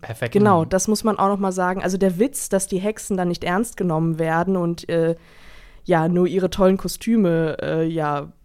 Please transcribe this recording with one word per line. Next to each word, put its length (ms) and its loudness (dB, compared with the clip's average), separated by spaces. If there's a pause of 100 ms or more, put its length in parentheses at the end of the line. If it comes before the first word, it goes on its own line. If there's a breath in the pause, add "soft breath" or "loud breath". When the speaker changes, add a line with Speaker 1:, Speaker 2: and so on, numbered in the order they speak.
Speaker 1:
Perfekt. 320 -6
Speaker 2:
Genau, 320 4
Speaker 1:
Mhm. 40 -8
Speaker 2:
das 180 0
muss 160 0
man 160 0
auch 80 2
noch 100 0
mal 140 -2
sagen. 320 -2
Also 160 -2
der 180 2
Witz, 320 -2
dass 160 0
die 140 -4
Hexen 360 -4
dann 120 0
nicht 160 -4
ernst 340 -2
genommen 400 0
werden 400 0
und, 320 -4
äh, 260 2 (680 loud breath)
ja, 240 2
nur 180 2
ihre 240 0
tollen 280 4
Kostüme, 840 0
äh, 260 0
ja, 440 -4 (140)